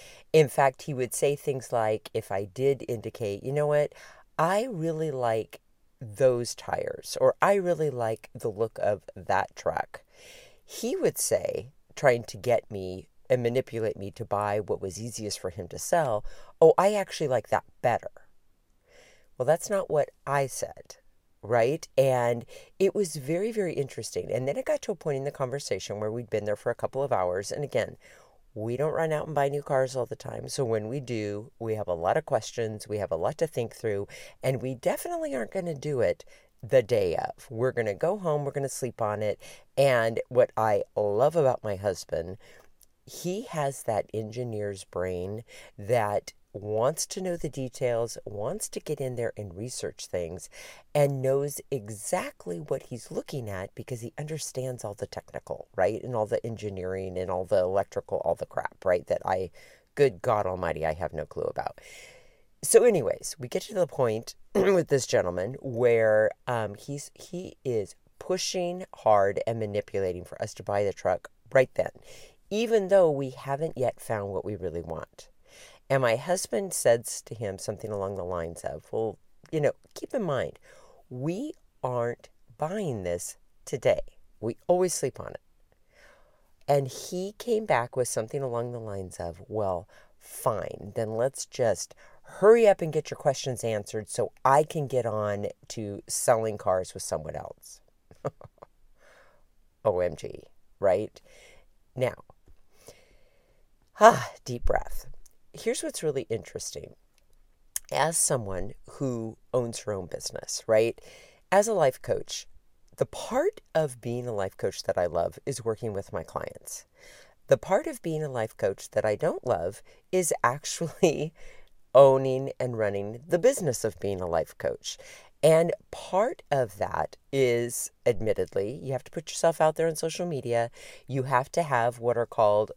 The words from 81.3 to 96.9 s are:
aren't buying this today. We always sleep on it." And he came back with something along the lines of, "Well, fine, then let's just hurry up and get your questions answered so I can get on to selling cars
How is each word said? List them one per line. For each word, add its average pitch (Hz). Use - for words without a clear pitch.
aren't 120
buying 156
this 87
today. 127
We 113
always 180
sleep -
on -
it." -
And 143
he 185
came 220
back 123
with 123
something 123
along 120
the 120
lines 98
of, 87
"Well, 98
fine, -
then 110
let's 127
just -
hurry 220
up 190
and 156
get -
your -
questions 135
answered 107
so -
I 139
can 151
get 120
on 104
to 101
selling 110
cars 92